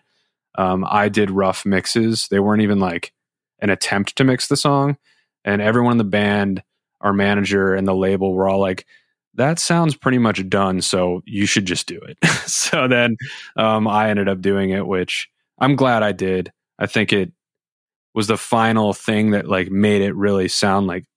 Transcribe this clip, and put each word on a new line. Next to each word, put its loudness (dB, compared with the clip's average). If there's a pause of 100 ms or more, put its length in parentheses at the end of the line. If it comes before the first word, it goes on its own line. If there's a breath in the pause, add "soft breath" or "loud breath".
(560)
um, 0
I 0
did 0
rough 0
mixes. 0
They 0
weren't 2
even, 0
like, -4 (460)
an -2
attempt -2
to 4
mix 0
the 0
song. 0 (480)
And 0
everyone 2
in 2
the 4
band, 0 (380)
our 0
manager 2
and 0
the 0
label 0
were 0
all 0
like, -2 (540 soft breath)
"That 0
sounds 0
pretty 0
much 0
done, 0
so -2
you -2
should 0
just -4
do -12
it." -18
<laughs> 4 (180)
So 0
then, 2 (400 loud breath)
um, 2
I 2
ended 0
up -2
doing 0
it, -2
which -4 (320)
I'm 2
glad 2
I 2
did. -4 (260)
I -4
think -2
it 0 (840)
was -2
the 0
final 0
thing 0
that, -2
like, -2
made 2
it -2
really 0
sound 0
like -8 (120)